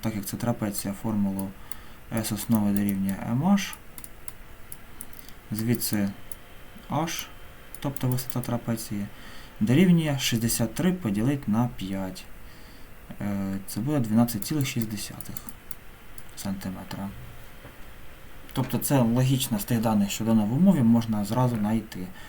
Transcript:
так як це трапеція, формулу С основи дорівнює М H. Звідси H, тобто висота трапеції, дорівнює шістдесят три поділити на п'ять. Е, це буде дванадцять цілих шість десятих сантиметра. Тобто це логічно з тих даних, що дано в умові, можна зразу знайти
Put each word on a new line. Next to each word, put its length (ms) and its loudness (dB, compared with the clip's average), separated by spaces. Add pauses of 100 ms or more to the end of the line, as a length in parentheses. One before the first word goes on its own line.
так 140 -2
як 100 -4
це 120 -6
трапеція, 560 -2
формулу 560 0 (640)
С 180 -2
основи 400 2
дорівнює 440 2 (140)
М 140 2
H. 300 4 (1800)
Звідси 580 2 (800)
H, 380 -2 (520)
тобто 280 -2
висота 340 0
трапеції, 640 -2 (540)
дорівнює 600 6
шістдесят 540 2
три 200 2
поділити 580 2
на 160 4
п'ять. 580 -4 (960)
Е, 360 -2 (100)
це 120 -4
буде 200 2
дванадцять 460 4
цілих 220 0
шість 220 -2
десятих 460 -8 (1000)
сантиметра. 720 -6 (1400)
Тобто 240 0
це 220 4
логічно 600 4
з 40 -4
тих 180 2
даних, 300 4
що 140 -2
дано 200 6
в 80 2
умові, 280 8
можна 440 6
зразу 320 2
знайти 500 -2 (220)